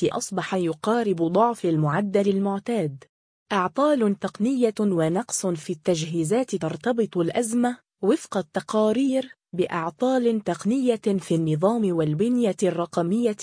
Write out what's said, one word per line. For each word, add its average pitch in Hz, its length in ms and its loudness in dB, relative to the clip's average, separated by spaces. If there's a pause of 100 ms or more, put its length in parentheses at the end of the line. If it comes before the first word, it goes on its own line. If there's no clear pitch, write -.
أصبح - 500 -2
يقارب 190 600 0
ضعف 196 500 2
المعدل 185 640 2
المعتاد. 196 760 -2 (480)
أعطال 214 680 2
تقنية 226 600 0
ونقص 185 680 0
في 175 280 -4
التجهيزات. 170 840 -2
ترتبط 185 600 -2
الأزمة، 240 600 0 (260)
وفق 214 340 0
التقارير، 220 960 0 (180)
بأعطال 214 880 0
تقنية 226 600 0 (180)
في 170 160 0
النظام 175 600 2
والبنية 185 680 0
الرقمية 180 800 0